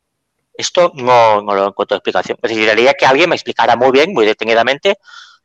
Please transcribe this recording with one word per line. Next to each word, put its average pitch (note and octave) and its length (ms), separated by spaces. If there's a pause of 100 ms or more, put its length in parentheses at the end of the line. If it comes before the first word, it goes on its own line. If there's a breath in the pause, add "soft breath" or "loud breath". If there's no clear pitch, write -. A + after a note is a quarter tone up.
(520)
Esto F3 440
no, A#2 480
no G#2 100
lo G2 140
encuentro G2+ 280
explicación. F#2+ 460
Necesitaría A2 540
que - 100
alguien C#3+ 240
me D3+ 60
explicara A#2 400
muy B2+ 160
bien, D3 200
muy A#2 140
detenidamente, A#2 720 (480 loud breath)